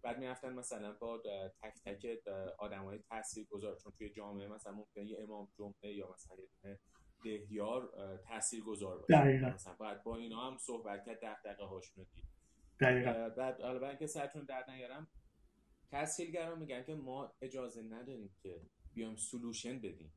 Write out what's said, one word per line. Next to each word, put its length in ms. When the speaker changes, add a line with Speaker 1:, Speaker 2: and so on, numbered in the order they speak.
Speaker 1:
بعد 180
می‌رفتن 340
مثلاً 400
با، 200
اه، 360
تک 240
تک، 200
اه، 60
آدمای 420
تاثیرگذار، 680
چون 200
توی 120
جامعه 380
مثلاً 260
ممکنه 320
یه 180
امام 240
جمعه 380
یا 180
مثلاً 240
یه 100
دونه 180
دهیار، 720
اه، 200
تاثیرگذار 800
باشه. 160
Speaker 2:
دقیقاً. 360
Speaker 1:
مثلاً 240
باید 300
با 140
اینا 340
هم 60
صحبت 480
کرد، 140
دغدغه‌هاشون 840
رو 120
دید. 80
Speaker 2:
دقیقاً. 320
Speaker 1:
اه، 180
بعد 320
حالا 180
برای 100
اینکه 180
سرتون 360
درد 260
نیارم، 380
تسهیلگران 680
می‌گن 240
که 120
ما 460
اجازه 400
نداریم 480
که 180
بیام 220
سولوشن 640
بدیم. 380